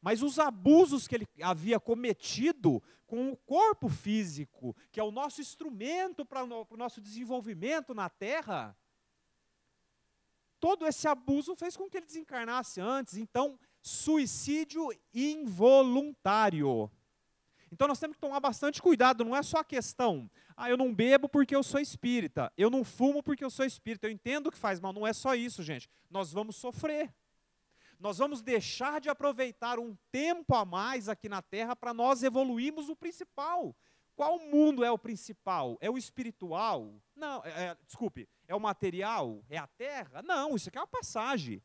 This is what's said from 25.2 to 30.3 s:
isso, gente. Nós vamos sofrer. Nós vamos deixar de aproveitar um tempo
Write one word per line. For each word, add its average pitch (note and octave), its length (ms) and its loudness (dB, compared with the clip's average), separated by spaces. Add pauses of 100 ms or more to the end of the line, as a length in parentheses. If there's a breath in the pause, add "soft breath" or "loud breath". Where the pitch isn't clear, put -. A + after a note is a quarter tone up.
isso, A#3+ 300 -6
gente. D3 260 -10 (180)
Nós F3+ 240 -6
vamos G#3+ 220 -6
sofrer. D4+ 580 -4 (840 soft breath)
Nós F#3+ 200 -6
vamos C#4 220 0
deixar B3+ 600 -2
de C#4 80 -6
aproveitar B3 720 -2
um A3+ 160 -10 (160)
tempo D#4 420 0